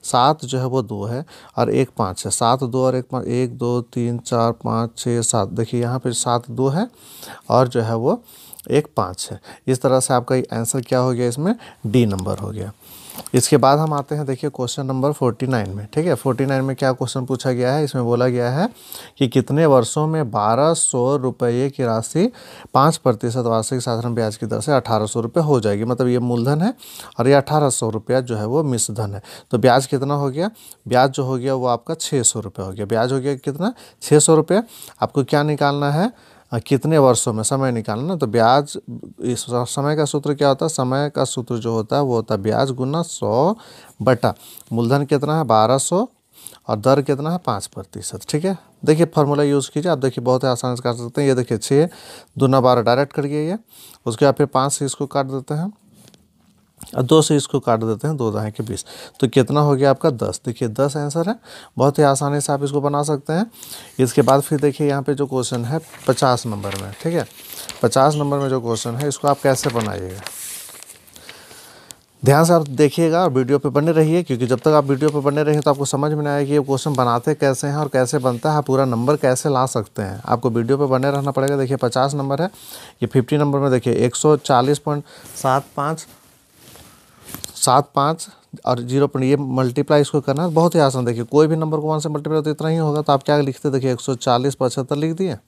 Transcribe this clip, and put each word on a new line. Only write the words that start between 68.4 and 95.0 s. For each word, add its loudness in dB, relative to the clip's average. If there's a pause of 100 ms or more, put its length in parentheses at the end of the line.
जो -2
क्वेश्चन -4
है -4
इसको -4
आप 2
कैसे 0
बनाइएगा, -6 (2000)
ध्यान 6
से 4
आप 4
देखिएगा 2
और 2
वीडियो 2
पे -2
बने 2
रहिए, 2
क्योंकि -2
जब 0
तक 0
आप 4
वीडियो 0
पे -2
बने 0
रहेंगे 2
तो 2
आपको 0
समझ 0
में -2
नहीं -2
आएगा 0
कि -2
ये 2
क्वेश्चन -2
बनाते 0
कैसे 0
हैं -4
और -4
कैसे 0
बनता 0
है, 2
पूरा 2
नंबर 0
कैसे 0
ला 2
सकते -6
हैं। -6
आपको 0
वीडियो 0
पे 0
बने 0
रहना -2
पड़ेगा। 0
देखिए -2
पचास 0
नंबर -2
है, -2 (520)
ये -2
फिफ्टी 0
नंबर 2
में 2
देखिए 0
एक 0
सौ 4
चालीस 2
पॉइंट -4 (320)
सात 0 (120)
पाँच, -6 (1500)
सात 2
पाँच -2 (380)
और 0
ज़ीरो 0
पॉइंट, -2
ये 4
मल्टीप्लाई 0
इसको 0
करना -2
है, -2
बहुत 2
ही 4
आसान। 2
देखिए -2
कोई 4
भी 0
नंबर -2
को -4
वन -2
से -6
मल्टीप्लाई -4
हो 0
तो -2
इतना -4
ही 0
होगा, 0
तो 2
आप 2
क्या 2
लिखते, -2
देखिए 0
एक -4
सौ -4
चालीस 0
पचहत्तर -2
लिख -2